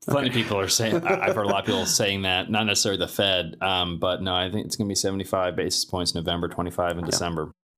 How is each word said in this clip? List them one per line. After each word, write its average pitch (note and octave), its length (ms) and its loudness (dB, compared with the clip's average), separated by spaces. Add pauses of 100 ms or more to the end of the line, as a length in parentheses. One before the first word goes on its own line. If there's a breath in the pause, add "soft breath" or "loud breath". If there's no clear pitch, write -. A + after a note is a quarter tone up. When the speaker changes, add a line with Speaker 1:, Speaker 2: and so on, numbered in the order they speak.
Speaker 1:
plenty C#3 200 2
Speaker 2:
Okay. B2 120 2
Speaker 1:
of A2 40 0
people G#2 140 0
are F#2+ 100 0
saying, - 380 2
I, F#2+ 220 2
I've G2 80 2
heard G#2 100 0
a - 20 0
lot G2 120 2
of F#2+ 60 -6
people F#2+ 200 0
Speaker 2:
<laughs> - 140 2
Speaker 1:
saying G2 220 2
that, F#2 280 0
not G#2+ 160 2
necessarily G2 320 2
the E2+ 100 -2
Fed, F#2 540 0
um, F2+ 380 0
but F2+ 220 0
no, F#2 120 -2
I F2+ 160 0
think G#2 160 -4
it's - 100 -6
gonna G#2 120 0
be G2 80 -2
seventy-five F#2+ 600 0
basis D#2+ 300 0
points F2+ 280 -2
November, E2+ 340 -2
twenty-five F2 440 -2
in E2+ 120 -4
Speaker 2:
Yeah. E2 60 -4
Speaker 1:
December. E2 420 -2 (260)